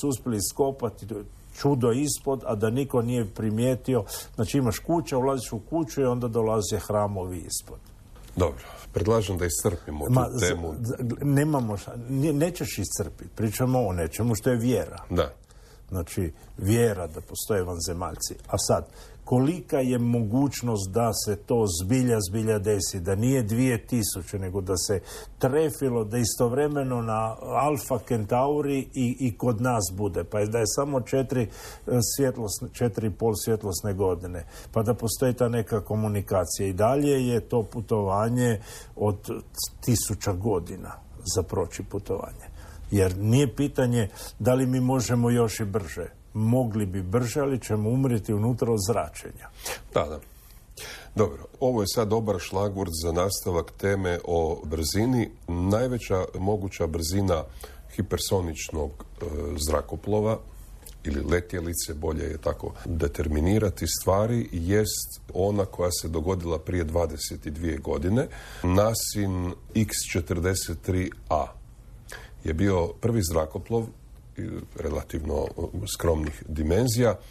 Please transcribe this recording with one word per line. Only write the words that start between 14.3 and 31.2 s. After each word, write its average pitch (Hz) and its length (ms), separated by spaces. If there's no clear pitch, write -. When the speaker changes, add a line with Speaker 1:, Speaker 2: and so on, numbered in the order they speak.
Speaker 1:
što 131 140
je 123 80
vjera. 110 520
Speaker 2:
Da. 85 240
Speaker 1:
Znači, 87 420
vjera 101 500
da 80 140
postoje - 420
vanzemaljci. 85 720
A 104 100
sad, - 300
kolika 143 520
je 127 200
mogućnost 120 920
da 117 220
se 104 220
to 113 300
zbilja, 123 340
zbilja 110 300
desi, 98 400
da 92 160
nije 127 280
dvije 117 440
tisuće, 101 520
nego 95 220
da 92 160
se 98 220
trefilo, 131 640
da 107 140
istovremeno 127 840
na 110 400
Alfa 123 680
Kentauri 139 680
i, 123 260
i 123 180
kod 120 240
nas 123 220
bude, 92 300
pa 104 160
je 104 80
da 113 120
je 110 80
samo 135 340
četiri, 127 400